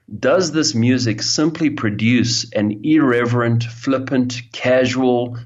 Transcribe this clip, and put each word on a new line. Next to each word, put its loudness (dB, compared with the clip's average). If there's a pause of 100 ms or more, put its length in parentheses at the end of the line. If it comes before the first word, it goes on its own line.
(200)
does 2
this 2
music 0
simply 0
produce 0
an -2
irreverent, 2
flippant, -2 (120)
casual, 0